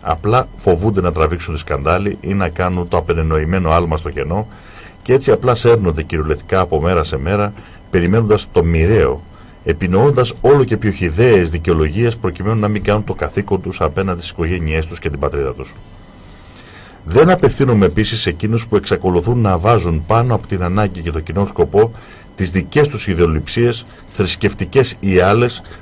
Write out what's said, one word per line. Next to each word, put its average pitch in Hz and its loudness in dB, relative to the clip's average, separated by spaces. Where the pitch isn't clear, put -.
Απλά 104 -2
φοβούνται 95 2
να 87 0
τραβήξουν 80 -2
τη 76 -6
σκανδάλη 80 -2
ή 92 -4
να 95 0
κάνουν 90 -4
το 87 -2
απενενοημένο 80 0
άλμα 82 2
στο 80 -10
κενό 76 -4
και 123 0
έτσι 135 2
απλά 120 2
σέρνονται 98 2
κυριολεκτικά 78 -2
από 85 0
μέρα 85 2
σε 78 -6
μέρα, 101 -2
περιμένοντας 104 2
το 87 2
μοιραίο, 82 2
επινοώντας 104 2
όλο 135 6
και 107 0
πιο 107 -2
χυδαίες 90 2
δικαιολογίες 82 0
προκειμένου 104 -4
να 104 0
μην 104 -4
κάνουν 104 0
το - -6
καθήκον - -4
τους 92 -8
απέναντι 87 -2
στις 85 -12
οικογένειές 80 -2
τους 80 -12
και 80 -6
την 73 -6
πατρίδα 69 -2
τους. 65 -14
Δεν 127 6
απευθύνομαι 123 4
επίσης 110 0
σε - -2
εκείνους 110 -2
που - 2
εξακολουθούν 98 0
να 95 4
βάζουν 85 2
πάνω 117 2
από - -6
την 92 -4
ανάγκη 92 -2
και 82 -4
το 80 -4
κοινό 85 -2
σκοπό 98 2
τις 92 -2
δικές 143 2
τους 143 -8
ιδεολειψίες, 85 0
θρησκευτικές - -2
ή 95 2
άλλες, 113 2